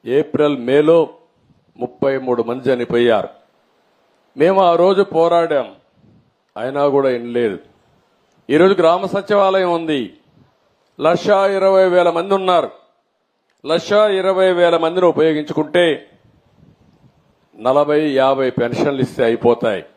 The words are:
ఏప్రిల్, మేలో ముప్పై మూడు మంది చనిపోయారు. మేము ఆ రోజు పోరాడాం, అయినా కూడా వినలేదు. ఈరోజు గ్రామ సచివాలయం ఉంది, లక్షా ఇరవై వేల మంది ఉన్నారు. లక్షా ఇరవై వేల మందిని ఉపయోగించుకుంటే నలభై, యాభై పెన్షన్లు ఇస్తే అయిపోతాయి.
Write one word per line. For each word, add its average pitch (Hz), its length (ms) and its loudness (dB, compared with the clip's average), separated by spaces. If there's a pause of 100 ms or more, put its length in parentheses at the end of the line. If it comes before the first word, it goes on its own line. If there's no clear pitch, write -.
ఏప్రిల్, 147 520 0
మేలో 151 520 2 (680)
ముప్పై 135 400 -4
మూడు 123 260 -4
మంది 123 260 -6
చనిపోయారు. 120 600 0 (1080)
మేము 190 240 2
ఆ 170 140 4
రోజు 185 260 2
పోరాడాం, 160 760 0 (800)
అయినా 139 300 -4
కూడా 135 220 2
వినలేదు. 120 500 -4 (880)
ఈరోజు 175 240 4
గ్రామ 180 320 2
సచివాలయం 190 680 0
ఉంది, 151 400 -4 (880)
లక్షా 190 460 0
ఇరవై 190 420 2
వేల 175 200 2
మంది 175 240 -2
ఉన్నారు. 185 380 0 (920)
లక్షా 202 420 0
ఇరవై 190 440 0
వేల 170 260 2
మందిని 170 280 -2
ఉపయోగించుకుంటే 156 1040 -2 (1500)
నలభై, 147 500 0
యాభై 131 400 0
పెన్షన్లు 123 520 -4
ఇస్తే 123 220 -4
అయిపోతాయి. 113 600 0 (120)